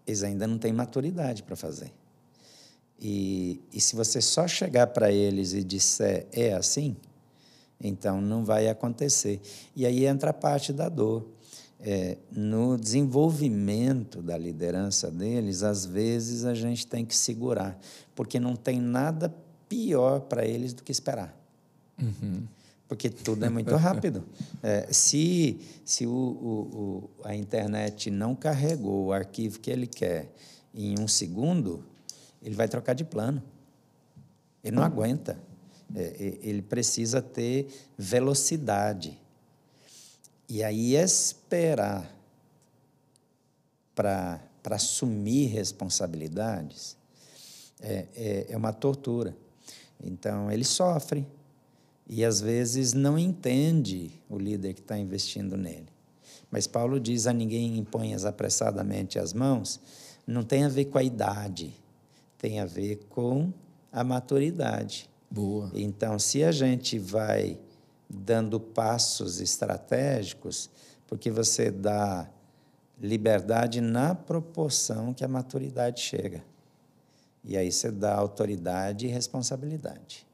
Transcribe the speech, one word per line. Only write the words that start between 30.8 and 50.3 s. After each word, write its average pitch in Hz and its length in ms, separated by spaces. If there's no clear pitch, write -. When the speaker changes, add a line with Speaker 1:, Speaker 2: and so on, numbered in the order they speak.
Speaker 1:
um 110 80
segundo, 104 760
ele 110 120
vai 110 140
trocar 120 260
de 147 100
plano. 127 380
Ele 107 140
não 143 60
aguenta. 127 560
É, 87 240
e-, 98 220
ele 104 180
precisa 117 640
ter 127 460
velocidade. 107 1200
E 107 180
aí 110 320
esperar 147 1120
pra, 92 460
pra - 140
assumir 113 720
responsabilidades 90 1500
é, 101 340
é, 104 360
é 113 60
uma 110 160
tortura. 120 640
Então, 101 480